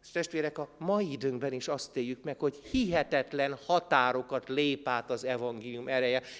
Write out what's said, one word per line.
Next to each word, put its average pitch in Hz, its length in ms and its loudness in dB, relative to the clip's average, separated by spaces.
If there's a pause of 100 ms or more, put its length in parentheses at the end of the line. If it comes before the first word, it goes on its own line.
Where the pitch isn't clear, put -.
(120)
Testvérek, 156 460 -2
a 147 100 -6 (100)
mai 196 320 0
időnkben 131 420 -2
is 127 160 -6
azt - 280 -6
éljük 123 280 -4
meg, 143 140 -6
hogy 143 180 0
hihetetlen 147 1080 0
határokat 127 800 2
lép 143 400 2
át 120 220 -2
az 123 140 -2
evangélium 120 640 -4
ereje. 127 340 2 (180)